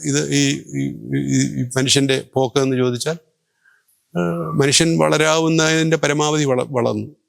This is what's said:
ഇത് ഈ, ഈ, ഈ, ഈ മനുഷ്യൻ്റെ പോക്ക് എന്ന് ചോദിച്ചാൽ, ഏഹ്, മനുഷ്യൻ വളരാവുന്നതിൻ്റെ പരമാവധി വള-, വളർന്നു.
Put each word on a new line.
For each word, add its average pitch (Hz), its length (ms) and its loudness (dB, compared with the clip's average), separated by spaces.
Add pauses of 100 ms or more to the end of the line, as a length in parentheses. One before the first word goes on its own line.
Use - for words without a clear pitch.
ഇത് 143 120 0 (180)
ഈ, - 20 4 (380)
ഈ, 135 40 -2 (520)
ഈ, 131 40 4 (200)
ഈ 127 40 -2 (140)
മനുഷ്യൻ്റെ 135 400 2 (160)
പോക്ക് 131 320 0
എന്ന് 131 180 0
ചോദിച്ചാൽ, 127 340 -2 (1000)
ഏഹ്, 170 280 -2 (140)
മനുഷ്യൻ 147 280 2 (140)
വളരാവുന്നതിൻ്റെ 160 1000 2
പരമാവധി 151 500 0
വള-, 123 160 -2 (100)
വളർന്നു. 117 300 -2 (200)